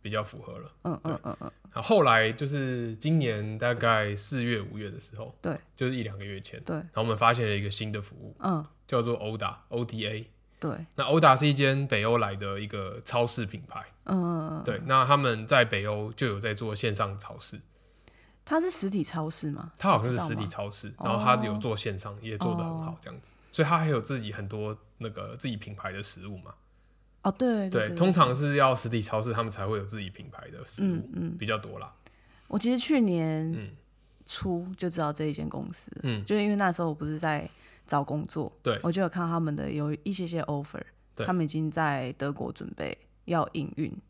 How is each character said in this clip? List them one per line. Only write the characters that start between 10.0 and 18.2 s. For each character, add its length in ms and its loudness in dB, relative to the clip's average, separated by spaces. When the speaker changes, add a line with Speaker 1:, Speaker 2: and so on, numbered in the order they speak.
Speaker 1:
A。 240 -6
Speaker 2:
对。 100 -2
Speaker 1:
那 100 -2
Oda 320 10
是 120 4
一 40 6
间 360 4
北 160 2
欧 140 4
来 180 0
的 240 -6
一 80 -8
个 360 -8
超 220 2
市 180 -2
品 240 -8
牌。 160 -12
Speaker 2:
嗯， 120 0
嗯， 60 2
嗯， 360 -2
嗯。 60 -8
Speaker 1:
对， 220 -2
那 180 6
他 120 8
们 280 2
在 200 8
北 220 0
欧 260 -2
就 160 0
有 100 -2
在 160 -2
做 180 -4
线 220 0
上 240 -2
超 220 -14
市。 200 -12